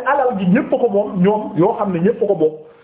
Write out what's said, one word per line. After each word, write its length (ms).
alal 340
gi 60
ñépp 240
ko 200
moom, 320
ñoom 360
yoo 200
xam 160
ne 60
ñépp 200
ko 160
bokk, 180